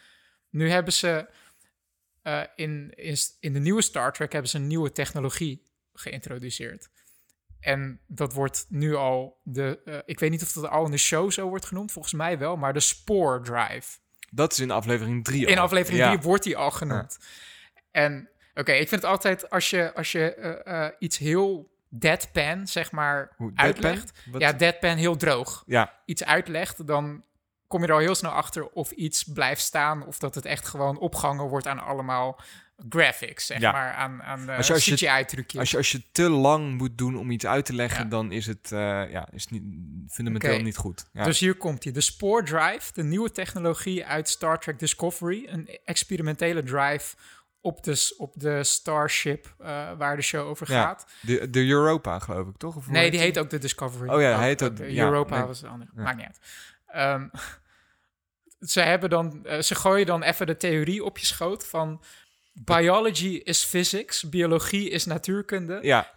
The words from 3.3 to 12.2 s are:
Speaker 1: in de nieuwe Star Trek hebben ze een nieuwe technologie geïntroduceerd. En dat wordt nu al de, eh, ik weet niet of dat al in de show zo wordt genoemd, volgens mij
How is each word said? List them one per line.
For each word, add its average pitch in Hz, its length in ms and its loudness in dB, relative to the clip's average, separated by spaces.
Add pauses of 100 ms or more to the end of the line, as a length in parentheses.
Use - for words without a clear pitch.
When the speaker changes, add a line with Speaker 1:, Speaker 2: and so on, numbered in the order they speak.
Speaker 1:
in 151 140 -4
de 139 60 0
nieuwe 185 220 4
Star 135 320 0
Trek - 180 -4
hebben 135 180 -2
ze - 80 -2
een 139 100 -2
nieuwe 156 240 0
technologie 139 760 -4 (280)
geïntroduceerd. 127 960 -12 (720)
En 139 480 -2
dat 135 260 -4
wordt 139 360 -2
nu 151 260 0
al 131 480 0
de, 135 420 -4
eh, 151 200 -10
ik - 140 -10
weet 156 120 2
niet 165 100 -2
of 170 100 -4
dat 151 180 -6
al 156 160 2
in 156 60 -2
de 143 60 0
show 165 340 2
zo 190 180 -2
wordt 185 160 -6
genoemd, 202 260 -8
volgens - 220 -8
mij 165 240 -2